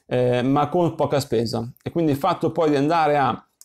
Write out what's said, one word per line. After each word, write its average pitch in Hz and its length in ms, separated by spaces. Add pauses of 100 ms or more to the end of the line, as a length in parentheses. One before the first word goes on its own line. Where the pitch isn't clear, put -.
eh, 123 340
ma 139 280
con 170 260
poca 143 240
spesa, 117 520 (120)
e - 80
quindi 160 220
il 135 40
fatto 170 340
poi 160 200
di 143 60
andare 147 400
a, 127 300 (160)